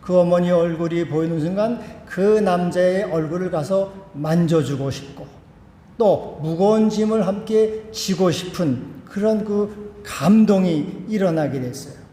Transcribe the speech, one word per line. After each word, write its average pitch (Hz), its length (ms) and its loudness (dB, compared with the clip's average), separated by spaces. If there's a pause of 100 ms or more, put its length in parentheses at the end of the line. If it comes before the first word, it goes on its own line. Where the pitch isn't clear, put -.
그 180 180 2
어머니 175 320 4
얼굴이 170 580 0
보이는 160 320 -2
순간 208 400 -2 (260)
그 - 140 -8
남자의 185 840 2
얼굴을 165 460 -4
가서 190 420 -2 (200)
만져주고 151 800 0
싶고 - 360 -12 (720)
또 196 460 0
무거운 202 480 2
짐을 214 360 0
함께 214 640 0
지고 185 400 0
싶은 - 760 -4
그런 208 400 0
그 - 600 -4
감동이 190 1040 4
일어나게 160 520 0
됐어요. - 340 -10 (180)